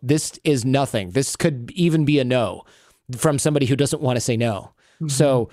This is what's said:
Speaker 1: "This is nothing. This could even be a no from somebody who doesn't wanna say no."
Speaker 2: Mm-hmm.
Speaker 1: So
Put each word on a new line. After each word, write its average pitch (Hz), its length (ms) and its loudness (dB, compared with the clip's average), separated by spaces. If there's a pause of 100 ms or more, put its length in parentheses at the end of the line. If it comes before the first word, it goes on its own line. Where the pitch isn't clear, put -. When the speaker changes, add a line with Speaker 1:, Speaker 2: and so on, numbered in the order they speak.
Speaker 1:
"This 143 420 -2
is 135 200 2
nothing. 127 460 0
This 135 260 -2
could 127 380 -2
even 160 300 2
be 143 140 4
a 131 60 2
no 120 400 -2 (520)
from 147 220 0
somebody 147 280 2
who 131 100 0
doesn't 143 240 -2
wanna 123 200 -2
say 117 160 -2
no." 110 340 -4 (260)
Speaker 2:
Mm-hmm. 160 120 -8
Speaker 1:
So 135 440 2